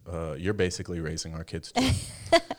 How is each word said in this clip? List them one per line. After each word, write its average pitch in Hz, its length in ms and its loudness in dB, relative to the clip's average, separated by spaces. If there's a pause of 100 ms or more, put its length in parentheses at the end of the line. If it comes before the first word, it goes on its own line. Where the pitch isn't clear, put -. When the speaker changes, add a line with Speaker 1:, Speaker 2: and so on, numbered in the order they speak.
(100)
Speaker 1:
Uh, 82 260 -2
you're 90 180 2
basically 92 460 0
raising 80 340 -4
our 80 100 -6
kids, - 260 -8
too. 262 180 2 (440)
Speaker 2:
<laughs> 330 60 10 (200)